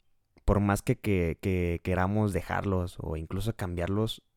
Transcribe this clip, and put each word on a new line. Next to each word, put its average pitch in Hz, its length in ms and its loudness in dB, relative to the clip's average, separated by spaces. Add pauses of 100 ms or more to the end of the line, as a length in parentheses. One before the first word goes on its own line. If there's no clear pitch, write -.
(440)
Por 101 160 4
más 101 220 2
que, - 180 0
que, 87 420 0
que 90 400 0
queramos 95 520 0
dejarlos 90 680 -2
o 82 160 -6
incluso 95 400 -4
cambiarlos, 95 640 -2 (160)